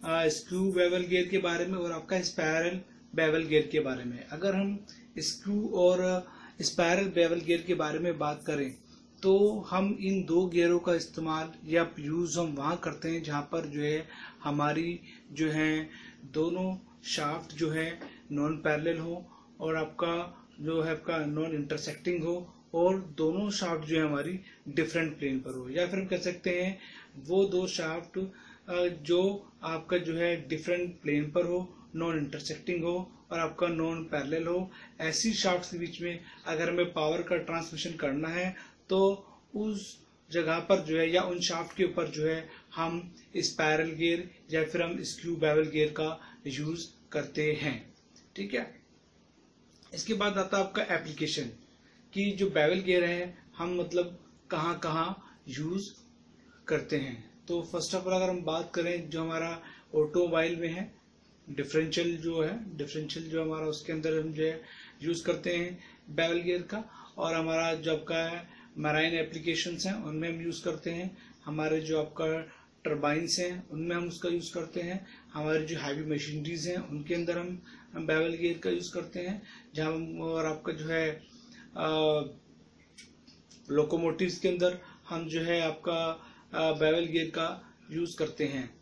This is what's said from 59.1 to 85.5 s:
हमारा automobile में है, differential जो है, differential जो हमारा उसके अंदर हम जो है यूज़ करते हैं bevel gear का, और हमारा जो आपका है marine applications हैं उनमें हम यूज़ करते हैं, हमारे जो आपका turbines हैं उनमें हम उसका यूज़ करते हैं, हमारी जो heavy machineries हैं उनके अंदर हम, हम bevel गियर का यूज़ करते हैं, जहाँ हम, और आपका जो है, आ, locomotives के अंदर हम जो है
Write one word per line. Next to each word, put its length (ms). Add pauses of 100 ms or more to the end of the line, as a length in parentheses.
हमारा 280 (460)
automobile 600
में 120
है, 240 (560)
differential 720
जो 240
है, 360
differential 520
जो 140
हमारा 240
उसके 260
अंदर 260
हम 140
जो 120
है 160 (420)
यूज़ 220
करते 300
हैं 220 (320)
bevel 320
gear 220
का, 200 (340)
और 180
हमारा 400
जो 180
आपका 320
है 220 (320)
marine 360
applications 680
हैं 100
उनमें 340
हम 120
यूज़ 220
करते 280
हैं, 260 (280)
हमारे 360
जो 200
आपका 260 (580)
turbines 540
हैं 300
उनमें 260
हम 120
उसका 220
यूज़ 240
करते 280
हैं, 240 (280)
हमारी 320
जो 140
heavy 260
machineries 640
हैं 120
उनके 360
अंदर 220
हम, 240 (320)
हम 140
bevel 260
गियर 240
का 120
यूज़ 240
करते 260
हैं, 220 (340)
जहाँ 180
हम, 280
और 240
आपका 280
जो 140
है, 220 (600)
आ, 160 (1800)
locomotives 720
के 80
अंदर 320 (300)
हम 200
जो 120
है 200